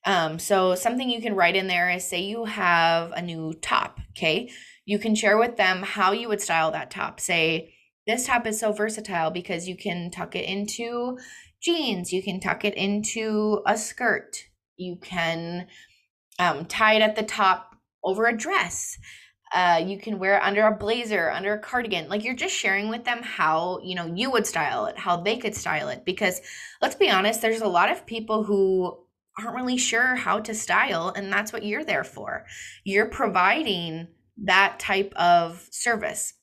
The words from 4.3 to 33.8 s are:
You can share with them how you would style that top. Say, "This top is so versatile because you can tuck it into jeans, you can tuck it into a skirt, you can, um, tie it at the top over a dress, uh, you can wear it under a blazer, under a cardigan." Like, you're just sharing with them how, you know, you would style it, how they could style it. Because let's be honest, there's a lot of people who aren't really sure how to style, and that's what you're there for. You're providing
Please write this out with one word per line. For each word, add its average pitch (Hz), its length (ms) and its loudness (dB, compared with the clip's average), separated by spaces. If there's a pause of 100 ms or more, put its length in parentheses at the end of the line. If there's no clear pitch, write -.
You 202 160 -2
can 220 160 0
share 214 220 4
with 240 180 2
them 185 260 2
how 196 300 2
you 233 160 -2
would 208 140 -2
style 160 300 0
that 156 200 -8
top. - 300 -8
Say, 165 520 0 (320)
"This 247 200 -2
top 240 200 0
is 214 140 -4
so 214 140 0
versatile 208 580 -2
because 175 380 -6
you 185 80 -10
can 175 340 -6
tuck 175 240 -10
it 180 80 -4
into 240 760 -6 (440)
jeans, 262 500 -2
you 185 100 -2
can 190 200 -6
tuck - 240 -2
it 208 100 0
into 214 920 -2
a 214 120 2
skirt, - 580 -4 (400)
you 180 220 -8
can, 170 680 -4 (720)
um, 165 260 0
tie 220 300 4
it 220 60 6
at 214 140 4
the 220 80 -2
top 190 480 0 (320)
over 208 240 2
a 233 100 0
dress, 220 600 -4 (520)
uh, 175 320 4
you 190 140 -4
can 202 220 -6
wear 190 160 4
it - 80 4
under 202 240 4
a 208 100 2
blazer, 208 540 0
under 190 220 -2
a 214 60 -4
cardigan." 214 480 -4
Like, 208 160 -2
you're 247 120 -2
just 330 180 -4
sharing 202 340 0
with 240 160 -6
them 233 200 -2
how, 165 580 0
you 180 140 -6
know, 170 100 -4
you 185 240 -2
would 226 160 2
style 127 400 -2
it, - 140 -6
how 175 180 2
they 202 200 0
could 208 180 -4
style 151 340 -4
it. 127 160 -8
Because 185 340 0 (440)
let's 269 100 0
be 359 160 4
honest, 208 320 4
there's 226 200 0
a 214 60 0
lot 180 220 4
of 359 160 -4
people 220 380 -2
who 190 560 2 (400)
aren't 233 160 -8
really 254 220 -2
sure 247 360 2
how 214 280 0
to 226 120 -8
style, 190 600 0
and 196 180 -6
that's 208 180 -2
what - 120 -8
you're 214 200 -4
there 170 200 -2
for. - 420 -10 (380)
You're 196 260 2
providing 185 1000 0 (340)